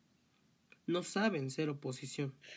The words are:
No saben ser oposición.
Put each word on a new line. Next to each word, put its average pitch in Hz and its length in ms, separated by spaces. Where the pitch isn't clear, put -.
No 175 160
saben 180 480
ser 156 200
oposición. 139 640